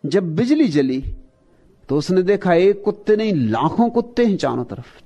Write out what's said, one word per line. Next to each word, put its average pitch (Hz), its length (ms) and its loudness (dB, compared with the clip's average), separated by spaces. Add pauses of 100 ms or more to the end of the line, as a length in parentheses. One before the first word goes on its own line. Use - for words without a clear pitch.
जब 170 280 -2
बिजली 254 340 2
जली 135 460 -2 (720)
तो 139 80 -2
उसने 185 260 0
देखा 180 320 0
एक 190 300 2
कुत्ते 208 320 0
नहीं, 214 160 -2
लाखों 139 580 0
कुत्ते 240 360 -2
हैं 196 100 2
चारों 123 280 -4
तरफ, - 420 -16